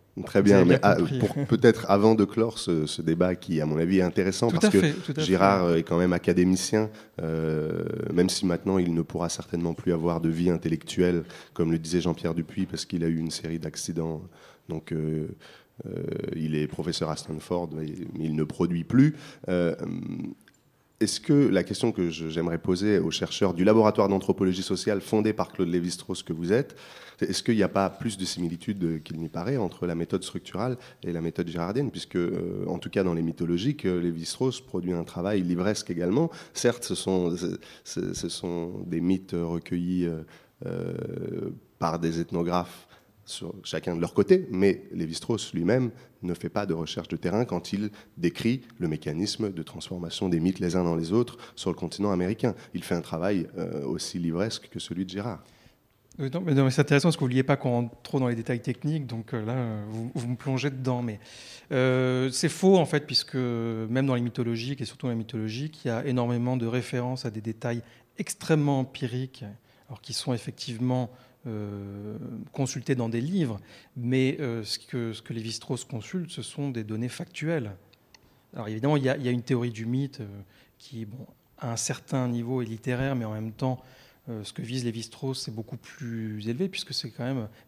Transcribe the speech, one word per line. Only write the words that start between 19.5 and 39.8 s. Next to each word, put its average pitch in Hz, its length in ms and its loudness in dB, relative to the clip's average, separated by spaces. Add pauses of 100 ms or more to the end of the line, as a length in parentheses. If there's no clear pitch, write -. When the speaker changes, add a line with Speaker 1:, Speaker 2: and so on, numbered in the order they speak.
Speaker 1:
est-ce 160 200 0
que - 140 2
la 101 300 6
question 110 280 0
que 90 180 0
je, 80 180 -6
j'aimerais 82 300 0
poser 95 400 2
aux 82 140 2
chercheurs 92 420 0
du 87 100 0
laboratoire 107 460 8
d'anthropologie 95 540 2
sociale 101 360 0
fondé 107 320 2
par 95 200 -2
Claude 90 180 0
Lévi-Strauss 87 540 -2
que - 100 -6
vous 85 180 0
êtes, 123 240 2 (440)
c'est 101 100 0
est-ce - 140 -2
qu'il 117 120 4
n'y 101 80 4
a 92 60 4
pas 98 200 2
plus 101 280 -4
de 92 80 -4
similitudes 85 800 -2
qu'il 80 160 -10
n'y 82 100 -4
paraît 101 280 -4
entre 90 280 -2
la 85 100 -2
méthode 85 280 -2
structurale 117 540 -4 (260)
et 92 80 -4
la 82 100 -2
méthode 82 260 -2
girardienne, 92 440 -2
puisque, - 240 -10
euh, 90 520 -2
en - 120 -4
tout - 100 -10
cas 98 140 0
dans 90 100 2
les 82 100 0
mythologiques, 87 600 -2
euh, 90 160 2
Lévi-Strauss 87 600 -2
produit 90 320 -4
un 85 100 -2
travail 92 400 -2
livresque 90 480 0
également. 95 400 2 (220)
Certes, - 300 0
ce 92 120 -2
sont, 90 400 0 (480)
ce, 92 300 -4
ce 87 160 -6
sont 87 420 -4 (160)
des 85 140 -2
mythes 92 340 2
recueillis, 87 720 -2